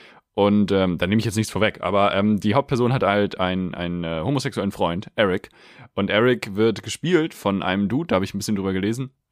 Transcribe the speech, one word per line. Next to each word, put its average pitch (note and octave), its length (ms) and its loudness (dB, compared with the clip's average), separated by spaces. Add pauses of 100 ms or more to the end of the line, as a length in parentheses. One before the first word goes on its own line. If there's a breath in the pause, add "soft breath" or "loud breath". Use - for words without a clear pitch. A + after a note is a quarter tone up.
(340 loud breath)
Und, G2+ 380 4
ähm, F#2+ 260 2
da - 100 -2
nehme G#2+ 120 2
ich A2 60 -2
jetzt G#2 100 -4
nichts A2 160 0
vorweg, G2+ 300 -2
aber, G2 340 2
ähm, G#2 240 2
die G#2 140 0
Hauptperson B2 400 0
hat B2+ 100 0
halt G2+ 340 2
einen, F#2 380 -2
einen, F2 300 -4
äh, E2 160 -4
homosexuellen A2 500 -2
Freund, F2 440 -4
Eric. G2+ 340 0 (460 loud breath)
Und G2 140 -2
Eric A2 460 2
wird A2 280 0
gespielt D#3+ 500 -2
von - 300 -2
einem G2 260 0
Dude, D3+ 180 -2
da G#2 80 0
hab F#2 80 2
ich F#2+ 100 -6
ein G2+ 40 -6
bisschen G#2 180 -4
drüber G2 160 -2
gelesen, A2+ 400 -4 (200)